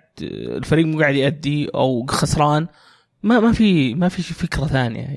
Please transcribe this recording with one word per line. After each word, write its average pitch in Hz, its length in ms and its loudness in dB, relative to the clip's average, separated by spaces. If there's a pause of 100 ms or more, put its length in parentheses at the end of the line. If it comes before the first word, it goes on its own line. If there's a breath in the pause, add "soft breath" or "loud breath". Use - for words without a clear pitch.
(220)
الفريق 67 640 -2
مو 156 140 0
قاعد 143 140 2
يأدي 143 600 0
أو 131 320 0
خسران، 151 600 0 (580 soft breath)
ما، 226 160 4
ما 226 120 4
في، 170 420 2
ما 175 140 0
في 185 140 -4
شي 165 120 -10
فكرة 151 320 -4
ثانية، 123 400 -2 (100)